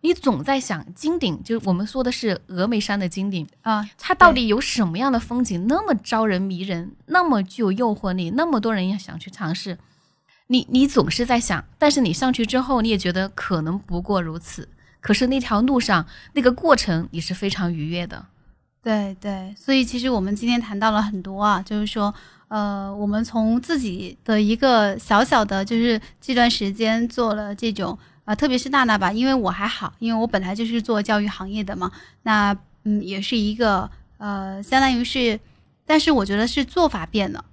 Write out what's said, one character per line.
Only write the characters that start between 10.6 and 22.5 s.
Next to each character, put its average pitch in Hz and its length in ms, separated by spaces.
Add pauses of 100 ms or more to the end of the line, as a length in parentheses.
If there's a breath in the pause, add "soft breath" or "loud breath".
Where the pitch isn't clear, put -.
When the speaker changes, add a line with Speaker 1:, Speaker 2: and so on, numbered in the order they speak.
Speaker 1:
你 262 180
总 254 220
是 240 160
在 240 140
想， 185 260 (140)
但 294 100
是 285 120
你 185 120
上 262 180
去 233 140
之 254 140
后， 254 240
你 226 60
也 214 60
觉 180 160
得 190 180
可 - 320
能 165 180
不 175 200
过 185 220
如 160 160
此。 - 320 (320 soft breath)
可 - 100
是 254 140
那 262 140
条 226 240
路 262 160
上， 185 260 (280 loud breath)
那 277 80
个 247 100
过 294 240
程， 170 340
你 165 100
是 170 140
非 196 160
常 180 240
愉 156 140
悦 175 180
的。 - 220 (560)
Speaker 2:
对， 202 360
对， 196 380
所 - 160
以 262 100
其 247 140
实 240 100
我 240 120
们 196 160
今 233 120
天 240 140
谈 208 180
到 220 120
了 214 100
很 208 220
多 190 180
啊， 208 220
就 208 160
是 208 80
说， 208 260 (360 loud breath)
呃， 202 460